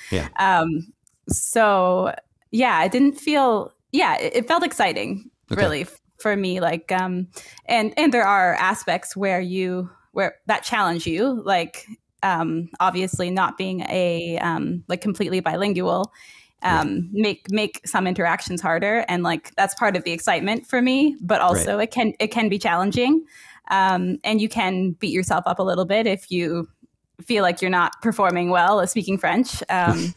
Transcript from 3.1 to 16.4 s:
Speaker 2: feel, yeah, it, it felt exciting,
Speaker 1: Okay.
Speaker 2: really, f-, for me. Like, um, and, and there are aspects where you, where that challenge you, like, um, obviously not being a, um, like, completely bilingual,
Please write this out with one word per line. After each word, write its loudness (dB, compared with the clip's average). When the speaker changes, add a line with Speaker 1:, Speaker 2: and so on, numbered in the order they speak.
Speaker 2:
feel, 2
yeah, 2
it, -4
it 0
felt 2
exciting, -2
Speaker 1:
Okay. 0
Speaker 2:
really, -2
f-, -16
for 0
me. -4
Like, -4
um, -2
and, 0
and 4
there 4
are 4
aspects -2
where 0
you, -4
where -2
that 0
challenge -2
you, -2
like, -2
um, 0
obviously 0
not 0
being -4
a, -2
um, -4
like, -4
completely -2
bilingual, -2